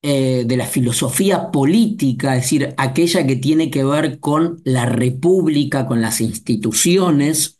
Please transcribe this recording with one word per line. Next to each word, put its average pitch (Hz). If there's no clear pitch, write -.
eh, 131
de 123
la 123
filosofía 131
política, 139
es 127
decir, 139
aquella 156
que 135
tiene 156
que 139
ver 143
con 160
la 127
república, 139
con 117
las 110
instituciones 143